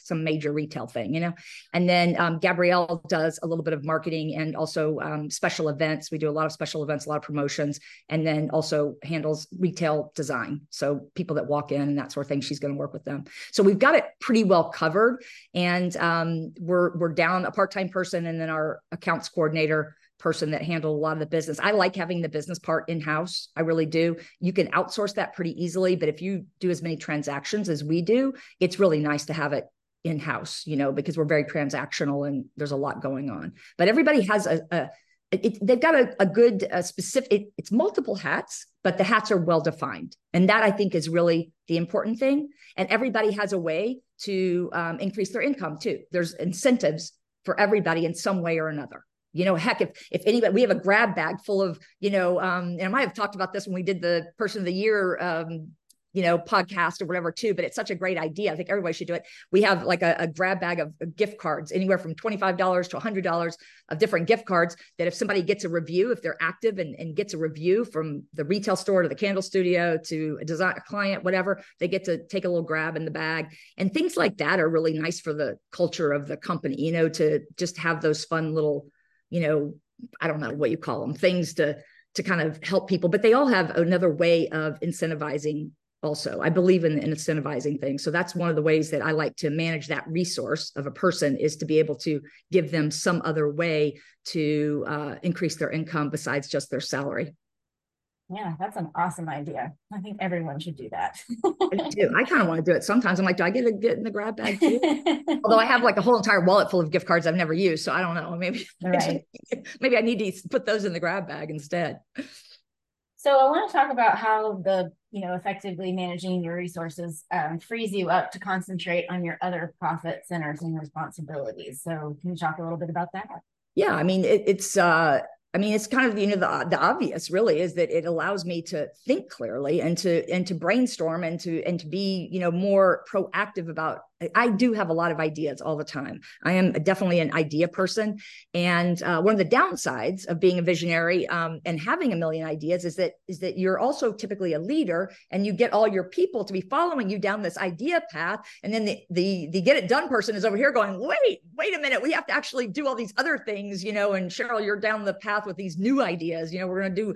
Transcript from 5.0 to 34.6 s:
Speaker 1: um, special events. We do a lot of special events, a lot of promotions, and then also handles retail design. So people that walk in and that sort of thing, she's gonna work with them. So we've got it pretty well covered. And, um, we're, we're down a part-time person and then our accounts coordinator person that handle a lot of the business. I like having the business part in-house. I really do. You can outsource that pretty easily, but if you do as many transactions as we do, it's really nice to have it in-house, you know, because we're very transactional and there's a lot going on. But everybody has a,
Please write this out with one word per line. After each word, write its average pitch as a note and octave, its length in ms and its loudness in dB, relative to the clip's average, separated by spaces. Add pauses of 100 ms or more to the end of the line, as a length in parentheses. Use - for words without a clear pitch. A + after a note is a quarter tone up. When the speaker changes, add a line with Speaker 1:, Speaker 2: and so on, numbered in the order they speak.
Speaker 1:
um, D3+ 300 -6
special E3 400 -2
events. D#3 400 -2
We D#3+ 80 -6
do D#3 100 0
a - 20 2
lot D#3 140 0
of D3+ 80 -2
special D#3 300 -6
events, D3 240 -4
a - 20 -10
lot D3+ 80 -2
of D3 60 -4
promotions, D3 580 -2 (300)
and D#3+ 160 0
then D3+ 240 0
also D3+ 520 0
handles D#3 460 -4 (100)
retail D#3+ 560 0
design. C#3+ 540 -4
So C#3+ 460 -4
people F3 220 -4
that - 100 -2
walk D3 260 -2
in C#3+ 80 0
and C#3+ 160 0
that C3+ 160 -6
sort C#3+ 140 -6
of - 20 -20
thing, C#3 140 -2
she's C#3+ 180 -6
gonna C#3+ 140 -2
work D3 180 -6
with - 120 -14
them. C#3+ 200 -6 (260)
So G#3 120 2
we've G3 160 8
got C#4 160 8
it - 100 6 (160)
pretty A3+ 240 4
well F3 240 6
covered. G#3+ 540 2 (320)
And, F3 420 0
um, E3 640 0
we're, F3 380 2
we're E3 160 0
down F3 320 2
a F3+ 40 -2
part-time G3 380 0
person F#3 380 -4
and E3 120 -4
then D#3+ 120 -4
our D#3 320 -4 (100)
accounts E3 380 -4
coordinator D#3 640 0 (220)
person D#3 320 -2
that D#3 100 -2
handle D#3 340 -2
a D3 60 -2
lot D#3 140 0
of D#3 40 -4
the D3+ 60 -2
business. D#3 340 -2
I G3+ 120 2
like F#3+ 260 4
having F3 240 -2
the D#3+ 80 -2
business D#3 300 -6
part D#3+ 320 -2
in-house. D#3 680 -4
I D#3+ 60 -2
really E3 240 2
do. E3 300 2 (220)
You F3+ 140 0
can F3+ 200 2
outsource G3+ 420 0
that - 200 -4
pretty E3 180 -4
easily, F#3 440 0
but D#3 140 0
if D3+ 100 -10
you F#3+ 240 -4 (140)
do F#3 100 -2
as E3 140 -2
many E3 160 -4
transactions D3+ 720 -4
as D3 120 -2
we D#3+ 200 0
do, B3+ 320 2 (260)
it's F#3 180 0
really E3 220 6
nice D3 260 0
to D#3 60 -6
have D3 220 -2
it A#2+ 100 -4 (400)
in-house, D3+ 640 -4
you D#3 100 -4
know, C#3 160 2
because C#3+ 240 -4
we're D#3+ 80 2
very D3+ 200 2
transactional C#3+ 840 -2
and C3+ 160 -4 (140)
there's D3 120 -4
a C#3+ 60 -2
lot C#3 240 -4
going C3+ 300 -4
on. D#2+ 240 -10 (240)
But F3 100 6
everybody C#4+ 380 6
has G#3 200 2
a, D#3+ 140 2 (100)